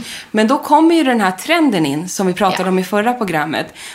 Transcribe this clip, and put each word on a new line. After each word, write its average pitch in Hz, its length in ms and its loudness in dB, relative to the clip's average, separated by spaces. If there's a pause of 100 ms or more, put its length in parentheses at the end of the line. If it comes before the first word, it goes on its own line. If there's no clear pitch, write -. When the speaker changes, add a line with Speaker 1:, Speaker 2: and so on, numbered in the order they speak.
(320)
Speaker 1:
men 214 160 2
då 269 100 2
kommer 320 380 4
ju 320 80 2
den 247 180 2
här 190 100 2
trenden 262 540 0
in 151 240 -4
som 190 180 -2
vi 180 60 0
pratade 185 300 0
Speaker 2:
Ja. 190 60 -2
Speaker 1:
om 185 100 2
i 185 40 -2
förra 208 300 0
programmet. 160 600 -4 (220)